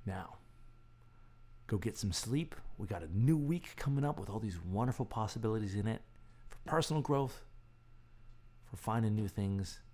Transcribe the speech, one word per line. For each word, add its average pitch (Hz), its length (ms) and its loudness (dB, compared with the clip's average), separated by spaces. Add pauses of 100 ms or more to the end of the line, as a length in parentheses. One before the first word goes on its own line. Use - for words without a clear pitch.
Now, 95 340 -6 (1300)
go 107 80 2
get 107 200 0
some 101 140 0
sleep. 139 460 0 (200)
We 90 120 -4
got 85 160 -4
a 82 120 -2
new 135 200 8
week 151 400 0
coming 139 280 2
up 147 140 2
with 98 100 -6
all 107 120 -2
these 95 200 -2
wonderful 107 460 0
possibilities 110 680 0
in 104 100 2
it 110 160 -2 (460)
for - 180 -12
personal 156 340 4
growth, 139 440 2 (1200)
for - 120 -12
finding 110 380 4
new 107 140 2
things 98 500 0 (160)